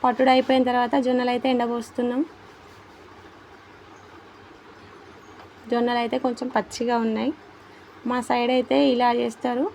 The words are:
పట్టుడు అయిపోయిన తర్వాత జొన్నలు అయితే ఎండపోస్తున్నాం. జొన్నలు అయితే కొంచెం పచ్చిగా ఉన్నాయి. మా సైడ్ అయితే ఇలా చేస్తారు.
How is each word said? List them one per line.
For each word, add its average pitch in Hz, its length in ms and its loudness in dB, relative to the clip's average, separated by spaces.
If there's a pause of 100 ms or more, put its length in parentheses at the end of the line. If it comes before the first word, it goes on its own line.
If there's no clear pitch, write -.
పట్టుడు 254 280 2
అయిపోయిన 262 380 4
తర్వాత 247 260 0 (100)
జొన్నలు 247 280 0
అయితే 247 180 -2
ఎండపోస్తున్నాం. 240 680 -2 (3500)
జొన్నలు 240 300 2
అయితే 233 240 -2
కొంచెం 247 300 -4
పచ్చిగా 233 400 -2 (100)
ఉన్నాయి. 220 260 -2 (760)
మా 247 80 -2 (100)
సైడ్ 247 280 0
అయితే 254 220 0 (140)
ఇలా 240 180 2 (120)
చేస్తారు. 240 540 -2